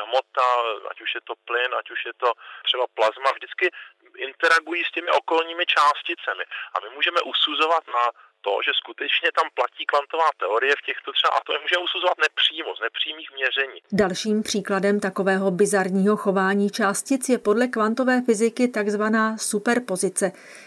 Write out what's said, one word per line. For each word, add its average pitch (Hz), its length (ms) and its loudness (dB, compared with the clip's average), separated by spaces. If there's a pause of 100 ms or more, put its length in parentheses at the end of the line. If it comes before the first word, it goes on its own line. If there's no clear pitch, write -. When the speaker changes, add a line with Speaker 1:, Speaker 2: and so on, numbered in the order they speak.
Speaker 1:
hmota, 127 440 2 (420)
ať - 140 -12
už - 120 -4
je 120 120 -10
to 117 60 -8 (140)
plyn, 120 220 0 (100)
ať - 140 -8
už 113 140 -6
je 117 140 -10
to 127 60 4 (400)
třeba 127 180 2 (120)
plazma, 113 380 2
vždycky - 300 -4 (640)
interagují 165 560 0
s - 120 -6
těmi 170 140 -4 (100)
okolními 165 440 0 (120)
částicemi. 143 680 0 (300)
A - 80 0
my 104 140 -10
můžeme 170 240 0 (120)
usuzovat 156 520 0 (140)
na 120 60 4 (400)
to, 101 220 0
že 98 80 0
skutečně - 580 -2
tam 160 220 2
platí 127 320 -4
kvantová 156 420 2 (100)
teorie 117 380 2
v - 100 -8
těchto 139 260 -8
třeba - 240 2
atomech, 147 260 -2
můžeme 175 220 -2
usuzovat 175 340 -2
nepřímo, 156 580 0
z 98 40 -14
nepřímých 156 540 -6
měření. 131 440 -4 (140)
Speaker 2:
Dalším 208 500 0
příkladem 202 580 0
takového 190 500 0
bizarního 196 680 2
chování 202 540 2
částic 220 580 -2
je 247 100 4
podle 226 300 2
kvantové 247 540 2
fyziky 233 460 2
takzvaná 220 720 0
superpozice, 202 920 0 (340)